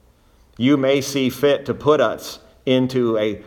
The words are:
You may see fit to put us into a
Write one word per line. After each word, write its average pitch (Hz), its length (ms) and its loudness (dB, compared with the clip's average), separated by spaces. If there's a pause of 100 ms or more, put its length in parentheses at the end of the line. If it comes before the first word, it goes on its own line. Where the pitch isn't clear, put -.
(580)
You 135 200 2
may 135 240 2
see 135 280 -2
fit 143 360 0
to 117 80 -4
put 147 260 2
us - 400 -4 (280)
into 127 500 0
a 107 300 -4